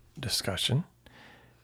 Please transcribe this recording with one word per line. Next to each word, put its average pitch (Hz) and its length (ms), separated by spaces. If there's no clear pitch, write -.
discussion 123 640